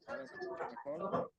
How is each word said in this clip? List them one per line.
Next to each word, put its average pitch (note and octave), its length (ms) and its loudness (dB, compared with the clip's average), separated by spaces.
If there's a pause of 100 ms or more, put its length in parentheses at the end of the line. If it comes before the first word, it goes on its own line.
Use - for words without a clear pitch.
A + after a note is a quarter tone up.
¿Ahora C4+ 180 -2
me - 20 -6
escucha - 440 -2
mejor? - 680 2